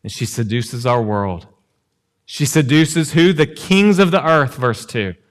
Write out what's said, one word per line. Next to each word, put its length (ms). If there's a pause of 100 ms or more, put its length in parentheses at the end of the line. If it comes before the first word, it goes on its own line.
and 80
she 120
seduces 600
our 160
world. 460 (760)
She 220
seduces 680
who? 180
The 140
kings 520
of 140
the 120
earth, 300
verse 320
two. 280 (160)